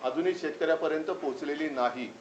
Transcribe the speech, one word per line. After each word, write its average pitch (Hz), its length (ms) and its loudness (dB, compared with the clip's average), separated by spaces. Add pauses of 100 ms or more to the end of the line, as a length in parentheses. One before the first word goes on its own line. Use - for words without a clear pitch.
अजूनही 165 300 2
शेतकऱ्यापर्यंत 156 680 2
पोहोचलेली 156 640 -2
नाही 123 520 0